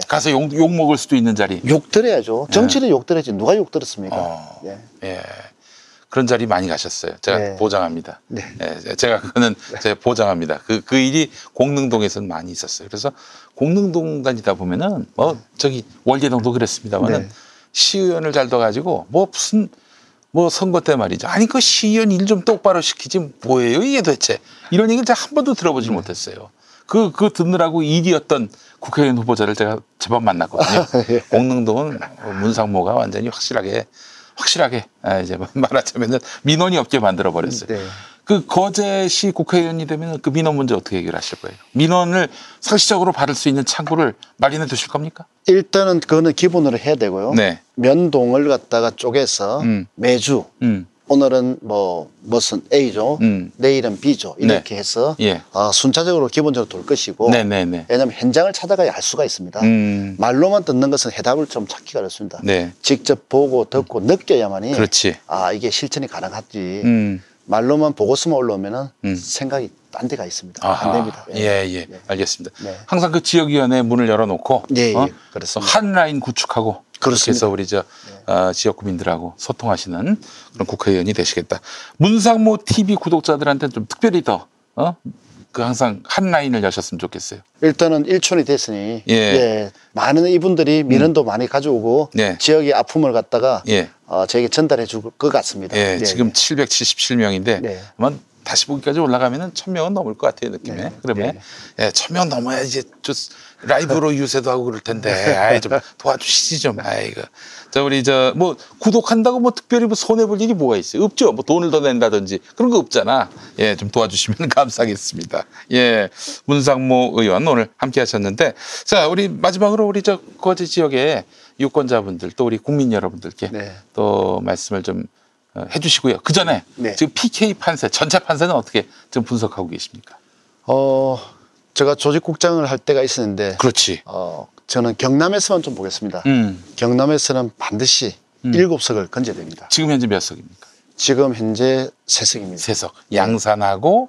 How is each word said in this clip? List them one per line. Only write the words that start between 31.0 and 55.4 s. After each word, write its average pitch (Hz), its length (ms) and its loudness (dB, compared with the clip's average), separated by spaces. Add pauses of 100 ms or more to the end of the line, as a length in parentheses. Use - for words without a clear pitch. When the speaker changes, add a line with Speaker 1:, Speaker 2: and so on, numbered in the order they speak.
Speaker 2:
예. 117 80 4 (100)
Speaker 1:
공릉동은 127 720 0 (440)
문상모가 104 520 0
완전히 110 340 -2
확실하게, 110 580 -4 (500)
확실하게, 123 480 0 (180)
아, 98 180 0
이제 90 160 -6 (100)
<laughs> - 80 -20
말하자면은 123 640 0 (240)
민원이 170 360 2
없게 131 200 0
만들어버렸어요. 90 760 0
Speaker 2:
네. 98 40 -8 (440)
Speaker 1:
그 196 200 2
거제시 196 880 0
국회의원이 165 560 0
되면은 156 340 -6
그 - 100 -2
민원 156 260 0
문제 131 180 0
어떻게 92 240 -4
해결하실 85 440 -6
거예요? 92 140 -14 (160)
민원을 175 560 2 (320)
상시적으로 185 520 2
받을 139 240 -2
수 - 120 -2
있는 135 160 2
창구를 151 500 -2 (220)
마련해 147 300 0
두실 127 220 -6
겁니까? 156 380 -8 (200)
Speaker 2:
일단은 190 540 4
그거는 160 340 4
기본으로 165 420 2
해야 143 200 0
되고요. 104 380 -2
Speaker 1:
네. 101 260 2 (160)
Speaker 2:
면동을 139 720 4
갖다가 117 420 0
쪼개서 120 720 -2
Speaker 1:
음. 104 320 -2
Speaker 2:
매주 123 500 0 (180)
Speaker 1:
음. 101 240 0 (220)
Speaker 2:
오늘은 131 540 2
뭐 95 480 -2 (120)
무슨 113 400 0 (100)
A조, 127 480 0
Speaker 1:
음. 98 380 0
Speaker 2:
내일은 120 420 0
B조 123 400 -2
이렇게 107 340 0
Speaker 1:
네. 101 60 -8
Speaker 2:
해서 123 400 -2
Speaker 1:
예. 95 200 2 (120)